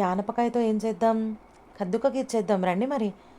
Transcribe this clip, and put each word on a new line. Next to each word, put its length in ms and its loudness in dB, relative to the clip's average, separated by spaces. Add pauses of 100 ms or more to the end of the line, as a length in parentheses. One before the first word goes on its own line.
ఆనపకాయతో 600 0
ఏం 160 2
చేద్దాం? 340 2 (600)
కద్దుకకి 440 0
ఇచ్చేద్దాం 460 0
రండి. 240 0
మరి 160 0 (300)